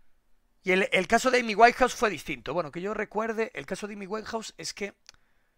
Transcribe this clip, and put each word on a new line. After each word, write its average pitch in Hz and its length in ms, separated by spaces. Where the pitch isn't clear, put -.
Y 185 80
el, 190 200
el 185 160
caso 233 240
de 247 80
Amy 226 160
Winehouse 240 400
fue 214 140
distinto. 139 440
Bueno, 156 180
que 165 100
yo 202 120
recuerde, 214 640
el 139 100
caso 202 220
de 208 80
Amy 202 100
Winehouse 214 520
es 165 160
que, 202 200